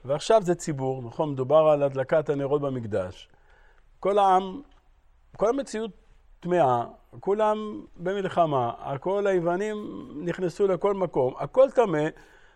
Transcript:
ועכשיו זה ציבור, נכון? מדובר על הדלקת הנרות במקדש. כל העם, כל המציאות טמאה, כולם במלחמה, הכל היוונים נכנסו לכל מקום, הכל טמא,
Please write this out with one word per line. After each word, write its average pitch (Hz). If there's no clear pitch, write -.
ועכשיו 151
זה 175
ציבור, 131
נכון? 147
מדובר 143
על 143
הדלקת 139
הנרות 143
במקדש. 107
כל 202
העם, 190
כל 196
המציאות 226
טמאה, 139
כולם 214
במלחמה, 170
הכל 185
היוונים 196
נכנסו 175
לכל 190
מקום, 156
הכל 247
טמא, 160